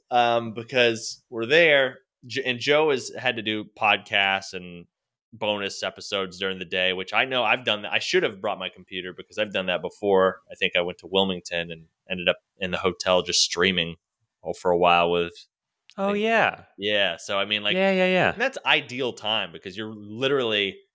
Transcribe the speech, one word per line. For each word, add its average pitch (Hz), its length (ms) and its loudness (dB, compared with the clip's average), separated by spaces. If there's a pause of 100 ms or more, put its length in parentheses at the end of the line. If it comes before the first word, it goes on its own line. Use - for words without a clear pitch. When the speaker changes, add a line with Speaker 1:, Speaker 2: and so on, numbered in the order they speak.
(120)
Speaker 1:
um, 117 420 2
because 117 760 0
we're 113 160 -4
there 139 540 4 (260)
J-, 123 180 -6
and 123 160 -2
Joe 147 320 4
has 123 260 -2
had 123 200 -2
to 113 40 -6
do 107 240 -4 (120)
podcasts 98 760 2
and 87 320 -14 (480)
bonus 104 500 -4
episodes 95 560 -6
during 95 200 -4
the 92 60 -10
day, 92 280 0
which 92 200 -6
I 117 120 2
know 131 180 -2
I've 123 220 0
done 107 180 0
that. 98 80 -8
I 107 80 -2
should 175 240 0
have 104 180 -6
brought 101 180 -4
my 92 100 -8
computer 92 440 -12
because - 240 -14
I've 104 160 -2
done 95 140 -2
that 87 140 0
before. 92 580 2 (120)
I 90 40 -14
think 95 200 -2
I 90 60 2
went 87 180 -6
to 87 80 -18
Wilmington 90 640 -2
and 80 140 -16 (240)
ended 90 200 -2
up - 80 -2 (220)
in 95 120 -6
the 87 60 -4
hotel 92 440 2
just 87 200 0
streaming, 87 540 0 (480)
oh, 80 100 -6
for - 180 -2
a 87 60 4
while 87 340 4
with, 87 220 0 (640)
Speaker 2:
Oh, 196 120 -2
Speaker 1:
like, 202 120 -2
Speaker 2:
yeah. 208 400 2 (160)
Speaker 1:
yeah. 98 400 0
So, 101 220 -4
I 101 60 0
mean, 104 180 -2
like, 104 120 0
Speaker 2:
Yeah, 190 160 2
yeah, 185 160 2
yeah. 180 260 4
Speaker 1:
and 208 80 -8
that's 262 240 -4
ideal 127 480 0
time 104 380 -4
because 90 240 -14
you're 110 180 -8
literally 107 840 -2 (180)